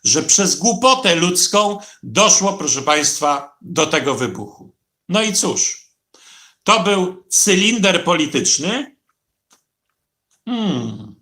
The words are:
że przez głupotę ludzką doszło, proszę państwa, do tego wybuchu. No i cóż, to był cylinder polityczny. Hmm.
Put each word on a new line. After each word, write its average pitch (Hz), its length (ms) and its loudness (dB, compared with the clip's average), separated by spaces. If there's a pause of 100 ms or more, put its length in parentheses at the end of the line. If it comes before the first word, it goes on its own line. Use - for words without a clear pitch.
że 156 180 0
przez 185 340 0
głupotę 233 580 2
ludzką 202 640 0 (240)
doszło, 190 500 2
proszę 139 300 -4
państwa, 147 760 -2
do 160 260 -2
tego 139 280 -2
wybuchu. 113 600 -8 (340)
No 208 140 0
i 214 100 -2
cóż, - 520 -4 (800)
to 208 160 4
był 185 480 0
cylinder 196 760 2
polityczny. 170 920 -2 (1500)
Hmm. 120 760 -4